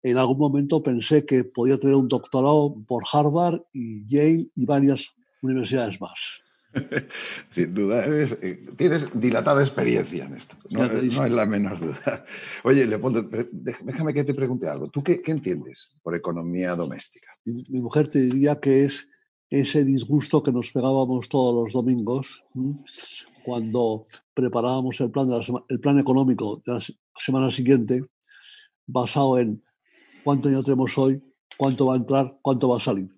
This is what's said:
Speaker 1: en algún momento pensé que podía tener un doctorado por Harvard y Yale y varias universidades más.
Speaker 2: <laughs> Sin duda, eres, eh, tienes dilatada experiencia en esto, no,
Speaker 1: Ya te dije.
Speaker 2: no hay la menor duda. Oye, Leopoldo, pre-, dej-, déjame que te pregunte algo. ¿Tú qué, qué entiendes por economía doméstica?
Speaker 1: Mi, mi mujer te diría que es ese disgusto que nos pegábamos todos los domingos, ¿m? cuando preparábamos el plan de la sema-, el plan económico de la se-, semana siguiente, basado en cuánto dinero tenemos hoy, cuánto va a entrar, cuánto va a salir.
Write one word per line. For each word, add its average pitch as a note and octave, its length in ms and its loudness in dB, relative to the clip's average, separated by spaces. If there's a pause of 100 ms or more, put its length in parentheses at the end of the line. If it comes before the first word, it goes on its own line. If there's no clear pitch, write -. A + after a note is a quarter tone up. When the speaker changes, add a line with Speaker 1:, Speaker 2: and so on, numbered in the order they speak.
Speaker 1:
en B2 140 2
algún C3 180 2
momento C#3+ 460 0
pensé C#3+ 420 2
que C3 180 2
podía B2 360 0
tener C3+ 160 4
un C3+ 120 4
doctorado C#3 680 2 (120)
por A#2+ 140 -4 (100)
Harvard D#3+ 500 2 (120)
y A2 320 -10
Yale D3+ 500 2
y B2 100 0
varias C#3 440 2 (320)
universidades B2 580 -2
más. - 200 -12 (540)
Speaker 2:
<laughs> - 760 -8
Sin F2 240 -2
duda, G#2 320 0
eres, D3 380 0
eh, F#2 240 -8 (100)
tienes D#3 300 2 (120)
dilatada B2 440 2
experiencia A2+ 640 -2
en G2 100 -14
esto, - 200 -20 (140)
no, A2+ 160 -2
Speaker 1:
Ya A#2 60 -2
te A#2+ 100 -2
dije. B2+ 160 0
Speaker 2:
no C#3 60 0
hay C3 80 0
la A2+ 160 2
menor G2+ 320 -2
duda. - 440 -6 (400)
Oye, C3 220 4
Leopoldo, A2 420 -2
pre-, A2 240 -6
dej-, - 300 -10
déjame D3+ 320 -6
que C#3+ 100 0
te C3 120 -2
pregunte B2+ 340 -4
algo. - 220 -8
¿Tú C#3+ 120 -4
qué, F3 200 0
qué D#3+ 80 -4
entiendes F#2 720 -6
por E2+ 120 -4
economía F2 600 -4
doméstica? - 540 -10 (140)
Speaker 1:
Mi, A#2 260 -8
mi B2+ 120 -4
mujer C#3 260 0
te D3+ 120 0
diría C3+ 400 2
que C#3 260 4
es - 220 -6 (420)
ese C#3 340 2
disgusto C3+ 600 2
que C#3+ 80 2
nos A#2+ 180 -2
pegábamos C3 600 0
todos B2 340 2
los G#2+ 100 -6
domingos, B2 680 -2 (100)
¿m? C3+ 220 -4 (680)
cuando A2+ 640 -2 (300)
preparábamos B2+ 640 0
el A#2+ 80 0
plan C3+ 200 0
de A#2+ 80 0
la A2+ 60 -4
sema-, A#2+ 240 -6
el B2 120 -4
plan C#3+ 180 4
económico B2+ 680 2
de B2 100 -6
la A#2 60 -4
se-, - 140 -14 (240)
semana C3 320 0
siguiente, B2+ 540 2 (840)
basado B2+ 540 2
en G#2+ 240 0 (640)
cuánto C#3+ 240 2
dinero C3+ 160 2
tenemos C3 320 0
hoy, C3+ 240 2 (340)
cuánto C3+ 300 2
va B2+ 80 2
a B2+ 40 2
entrar, C3+ 440 0
cuánto C3+ 260 2
va A#2+ 100 4
a G#2+ 40 -4
salir. G2 360 -4